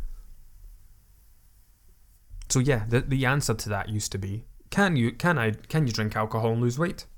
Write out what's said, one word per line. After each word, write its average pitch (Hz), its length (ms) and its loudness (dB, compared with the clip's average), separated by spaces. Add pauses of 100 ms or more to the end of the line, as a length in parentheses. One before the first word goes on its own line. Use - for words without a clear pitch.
(2500)
So - 100 2
yeah, 123 300 2
the, 120 140 4
the 131 240 0
answer 131 280 2
to 107 140 -6
that 101 220 -2
used 104 200 -4
to 104 80 -6
be, 101 260 -6 (260)
"Can 190 260 4
you, 117 160 4
can 175 260 2
I, 110 140 2
can 156 340 0
you 113 60 0
drink 107 240 -2
alcohol 110 360 0
and 117 80 0
lose 120 200 2
weight?" - 260 -4 (120)